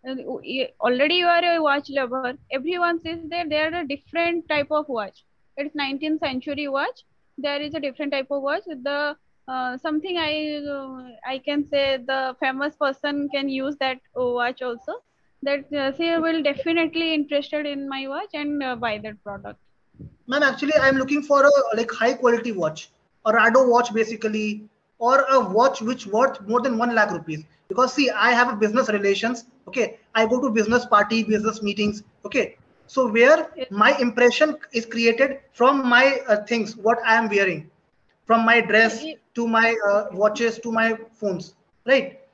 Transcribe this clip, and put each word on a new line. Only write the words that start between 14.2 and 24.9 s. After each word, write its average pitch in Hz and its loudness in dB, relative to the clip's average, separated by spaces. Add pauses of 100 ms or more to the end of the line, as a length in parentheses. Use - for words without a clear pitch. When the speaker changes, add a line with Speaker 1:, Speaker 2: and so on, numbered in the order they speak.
Speaker 1:
watch 247 -2
also. 254 -8 (500)
That, 277 -4
uh, 277 -2
she 330 0
will 320 0
definitely 330 0
interested 294 -2
in 277 -6
my 269 -8
watch 330 -8
and, 294 -4
uh, 254 -4
buy 226 -4
that 214 -14
product. 202 -14 (680)
Speaker 2:
Ma'am, 277 0
actually, 285 0
I'm 269 4
looking 277 0
for 277 4
a, 285 10 (260)
like, 226 -2
high 240 0
quality 233 0
watch, 160 -4 (340)
a 220 4
Rado 233 6
watch 240 4
basically, 214 -2 (300)